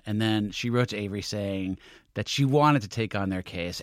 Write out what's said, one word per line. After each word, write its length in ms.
and 160
then 300
she 180
wrote 200
to 80
Avery 240
saying 560
that 160
she 160
wanted 380
to 40
take 280
on 140
their 120
case 420